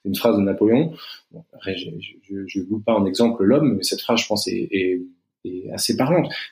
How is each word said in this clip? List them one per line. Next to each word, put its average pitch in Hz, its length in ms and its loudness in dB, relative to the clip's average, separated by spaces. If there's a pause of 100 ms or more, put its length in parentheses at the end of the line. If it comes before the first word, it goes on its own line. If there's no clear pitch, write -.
c'est 101 80 -8
une 95 60 -2
phrase 110 220 4
de 101 40 4
Napoléon. 110 520 4 (380)
Bon, - 120 -20 (100)
après, 95 220 -8
je, 90 140 -12 (100)
je, - 140 -16 (100)
je, 98 240 -10
je 98 140 -6
loue 101 180 -4
pas 113 160 0
en 101 100 2
exemple 113 380 2
l'homme, 127 340 4
mais 95 60 -4
cette - 180 -2
phrase, 113 200 0
je - 60 -6
pense, 104 200 -2
est, 98 240 -4
est, 92 300 0 (420)
est 92 280 -10
assez 104 260 -2
parlante. 147 340 2 (200)